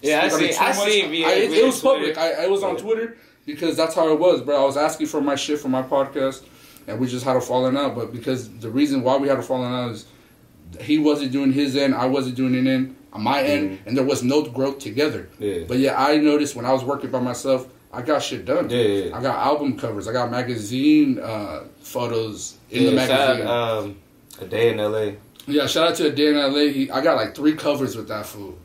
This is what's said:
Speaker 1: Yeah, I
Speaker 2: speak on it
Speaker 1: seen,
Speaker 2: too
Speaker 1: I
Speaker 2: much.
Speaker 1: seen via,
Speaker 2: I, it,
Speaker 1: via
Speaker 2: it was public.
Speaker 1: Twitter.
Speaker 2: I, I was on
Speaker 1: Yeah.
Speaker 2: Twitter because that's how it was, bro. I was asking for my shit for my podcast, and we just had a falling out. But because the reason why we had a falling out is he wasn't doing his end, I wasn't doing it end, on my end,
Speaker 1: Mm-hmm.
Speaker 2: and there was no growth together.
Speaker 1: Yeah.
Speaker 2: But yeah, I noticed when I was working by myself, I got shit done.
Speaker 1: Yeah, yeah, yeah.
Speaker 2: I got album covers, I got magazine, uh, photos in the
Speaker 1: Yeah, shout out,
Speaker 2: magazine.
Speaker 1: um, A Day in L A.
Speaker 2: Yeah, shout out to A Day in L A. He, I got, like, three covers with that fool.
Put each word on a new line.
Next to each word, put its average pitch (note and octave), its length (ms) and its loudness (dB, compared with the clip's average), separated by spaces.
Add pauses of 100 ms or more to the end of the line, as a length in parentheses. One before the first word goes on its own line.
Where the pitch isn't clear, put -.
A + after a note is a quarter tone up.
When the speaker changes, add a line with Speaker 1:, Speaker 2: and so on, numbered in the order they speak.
Speaker 1:
Yeah, D3+ 220 2
I - 40 2
Speaker 2:
speak - 60 0
on D#4 100 2
it E3 100 0
Speaker 1:
seen, - 40 -4
Speaker 2:
too F3 60 2
Speaker 1:
I A3+ 120 2
Speaker 2:
much. G3+ 160 0
Speaker 1:
seen F#3 180 2
via, E3 160 -2
Speaker 2:
I, - 60 2
it, G3 180 2
Speaker 1:
via F3+ 120 4
Speaker 2:
it C4 40 8
was C4 140 0
public. D3+ 340 2
Speaker 1:
Twitter. D#3 60 -6
Speaker 2:
I, E3 240 0
I - 40 2
was G3 140 2
on F3+ 120 -2
Speaker 1:
Yeah. - 80 -6
Speaker 2:
Twitter A3+ 340 -4 (300)
because D3+ 300 -2
that's D#3+ 180 0
how E3 180 4
it D3+ 60 2
was, D#3+ 240 4
bro. C#3 200 0
I C#3 40 4
was C3+ 100 0
asking D3+ 300 0
for D3+ 160 -2
my C#3 140 0
shit D3 240 -2
for C#3 80 -6
my C3 140 0
podcast, C3+ 580 0 (460)
and A2+ 120 -8
we B2+ 80 0
just B2 180 -4
had - 120 2
a - 40 4
falling B2+ 360 0
out. C#3 180 -2
But A2+ 180 -6
because A#2+ 360 -6 (120)
the A2+ 100 -10
reason C3+ 320 2
why C3 140 4
we C#3 120 0
had C3 100 2
a A#2+ 40 -6
falling B2+ 300 -2
out B2 200 -4
is G#2+ 120 -12 (760)
he D3+ 180 2
wasn't C#3+ 340 2
doing C#3 200 2
his C3+ 240 0
end, C3+ 180 2
I B2 120 0
wasn't B2+ 300 -2
doing B2+ 180 0
it B2+ 140 2
end, C3 260 0 (180)
on G#2+ 100 -8
my C3+ 200 0
end, D3 280 0
Speaker 1:
Mm-hmm. F#2+ 180 -14
Speaker 2:
and A#2+ 80 -2
there C3 80 2
was C3 180 0
no C#3 200 2
growth C3+ 360 -4
together. C3 500 -4 (100)
Speaker 1:
Yeah. F#2+ 280 -4
Speaker 2:
But B2+ 120 0
yeah, C3+ 240 2
I D3+ 160 4
noticed D3 360 2
when A#2 100 -8
I B2+ 80 2
was B2+ 120 0
working C3+ 260 -4
by B2+ 100 -2
myself, B2+ 460 -2 (260)
I B2 100 -10
got C#3+ 200 0
shit G2+ 220 -8
done. C#3+ 260 0
Speaker 1:
Yeah, A#2+ 80 0
yeah, G2+ 280 2
yeah. - 100 -8
Speaker 2:
I A#2 60 -8
got C3 220 -2
album C#3+ 340 0
covers, G2+ 280 -6
I A2 60 -6
got A#2+ 180 -2
magazine, B2+ 880 2
uh, G#2 460 -8 (160)
photos A2+ 760 -6 (160)
in B2 160 2
the C3+ 60 4
Speaker 1:
Yeah, C3 140 2
shout C3 140 2
out, C3 180 2
Speaker 2:
magazine. A2 100 -4
Speaker 1:
um, A2 480 -2 (440)
A G2 60 -12
Day A2+ 260 2
in G#2+ 80 -4
L G#2+ 160 0
A. G#2 200 -2 (300)
Speaker 2:
Yeah, C#3+ 200 0
shout E3 220 2
out D#3+ 80 0
to E3 100 0
A D3 40 4
Day C#3+ 180 2
in D3 80 4
L C#3 200 2
A. D3 140 4
He, C3+ 200 -2
I C3+ 100 -2
got, - 160 4
like, G#2+ 180 -2
three D3+ 200 2
covers C3+ 420 -2
with G#2+ 120 -10
that G#2+ 180 -8
fool. F#2+ 380 -14